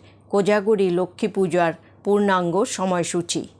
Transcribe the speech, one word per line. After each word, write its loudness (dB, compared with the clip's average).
কোজাগরী 2
লক্ষ্মী -2
পূজার 0
পূর্ণাঙ্গ 2
সময়সূচি। -2